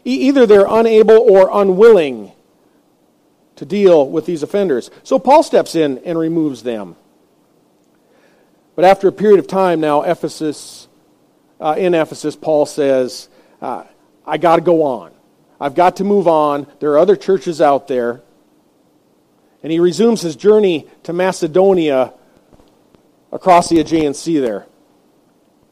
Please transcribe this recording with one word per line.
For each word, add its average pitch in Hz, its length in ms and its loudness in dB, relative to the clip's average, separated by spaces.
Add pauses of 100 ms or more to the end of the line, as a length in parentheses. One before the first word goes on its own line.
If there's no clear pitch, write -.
e-, 262 240 -2
either 277 180 2
they're 196 220 6
unable 220 500 4
or 190 340 4
unwilling 185 800 2 (1300)
to - 80 -16
deal 170 440 2
with 160 180 -6
these 165 160 -8
offenders. 160 480 -4 (120)
So 262 160 -2
Paul 277 240 2
steps 185 320 -2
in 147 240 -2
and 165 200 -8
removes 156 440 -4
them. 104 320 -10 (1800)
But 156 80 -2
after 190 240 4
a - 40 -4
period 202 260 2
of 147 80 -4
time 180 340 -2
now, 151 220 -2
Ephesus, - 840 -8 (720)
uh, 151 200 -4
in 180 160 -2
Ephesus, 151 420 -6
Paul 151 300 -2
says, 135 640 -4 (340)
uh, 113 220 -12 (400)
"I 156 120 -6
gotta 165 260 2
go 160 200 2
on. 110 280 -6 (500)
I've 143 140 -8
got 175 220 0
to 190 80 -6
move 202 240 0
on. 147 380 -2 (120)
There 151 140 -4
are 143 60 2
other 185 180 2
churches 180 440 -6
out 143 280 0
there." 123 320 -6 (1400)
And 151 100 -8
he 165 80 -2
resumes 180 400 0
his 160 160 -8
journey 202 500 0 (180)
to 170 80 -12
Macedonia 175 1000 0 (1200)
across 175 360 2
the 165 120 2
Aegean 151 340 -2
Sea 165 240 -4
there. 113 280 -6 (1040)